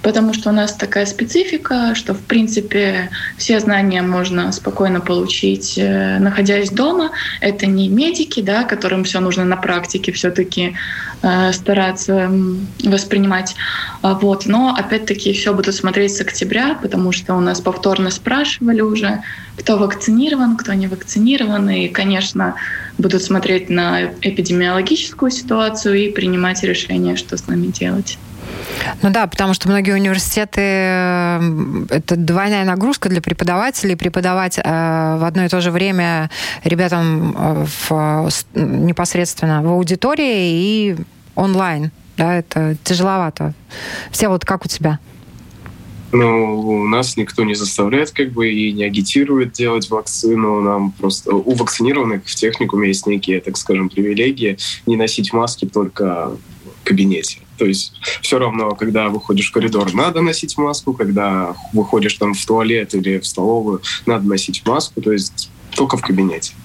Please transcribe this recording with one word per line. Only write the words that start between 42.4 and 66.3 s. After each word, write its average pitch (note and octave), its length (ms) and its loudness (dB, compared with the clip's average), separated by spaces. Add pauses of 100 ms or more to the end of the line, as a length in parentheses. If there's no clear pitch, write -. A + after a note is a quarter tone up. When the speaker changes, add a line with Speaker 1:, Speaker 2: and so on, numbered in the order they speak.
Speaker 2:
тяжеловато. F3+ 680 0 (580)
Все - 180 0
вот F#3 160 0
как F#3+ 200 -2
у E3+ 40 -6
тебя? D3+ 300 0 (1120)
Speaker 3:
Ну, A2+ 480 4
у G#2+ 260 2
нас B2 300 0
никто A2 280 0
не G#2+ 100 0
заставляет, G#2 580 0
как C3+ 180 0
бы, A#2 200 0
и G#2+ 220 0
не G#2 120 -2
агитирует B2 680 2
делать A#2 380 -2
вакцину. A2 680 0
Нам G2+ 320 0
просто, G2 420 -2
у G#2+ 200 2
вакцинированных A#2 680 0
в - 100 -8
техникуме G#2 540 0
есть G2 180 -2
некие, G2 340 0
так F#2+ 160 -8
скажем, F#2+ 340 0
привилегии G#2 640 0 (300)
не A#2 100 2
носить A2 360 0
маски A#2 340 -2
только F#2 640 -2 (520)
в - 20 -20
кабинете. F#2+ 560 0 (180)
То A#2 80 2
есть G2 260 -2 (300)
всё C3+ 160 2
равно, A2+ 380 0
когда A2 320 0
выходишь G2+ 400 0
в - 40 -6
коридор, G#2+ 420 0
надо D#3+ 280 2
носить D#3+ 360 -2
маску, D3 360 -2
когда G2 600 0 (180)
выходишь G#2 420 2
там G#2 200 0
в - 120 -6
туалет A2 480 0
или F#2+ 240 0
в F2+ 80 -6
столовую, G#2 560 0 (240)
надо A2 220 0
носить F#2+ 380 -2
маску, B2+ 360 -2
то G#2+ 100 2
есть - 380 -4 (240)
только C3+ 220 0
в - 60 -4
кабинете. F#2 500 0 (120)